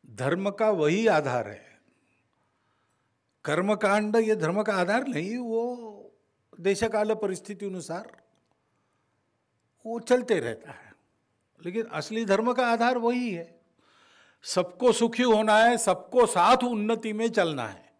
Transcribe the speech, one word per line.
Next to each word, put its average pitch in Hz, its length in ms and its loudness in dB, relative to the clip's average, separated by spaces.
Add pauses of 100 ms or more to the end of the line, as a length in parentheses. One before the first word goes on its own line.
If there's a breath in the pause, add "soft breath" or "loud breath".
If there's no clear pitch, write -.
धर्म 143 460 -2
का 220 180 0
वही 185 380 2
आधार 135 400 2
है। - 340 -20 (1600)
कर्मकांड 202 680 0
ये 220 200 4
धर्म 175 280 0
का 208 120 0
आधार 202 320 0
नहीं, 202 300 -4
वो 233 580 -6 (640)
देशकाल 214 560 0
परिस्थिति 202 500 -6
अनुसार 185 580 -10 (1600)
वो 233 140 -8
चलते 247 400 0
रहता 117 320 -8
है, - 220 -20 (720)
लेकिन 202 180 -6
असली 220 420 -6
धर्म 220 280 2
का 247 140 0
आधार 233 300 2
वही 240 360 -2
है। 170 280 -12 (800 soft breath)
सबको 185 480 0
सुखी 233 320 0
होना 214 340 4
है, 233 200 6
सबको 233 480 2
साथ 202 320 4
उन्नति 226 560 -2
में 226 160 -2
चलना 160 380 0
है। - 320 -18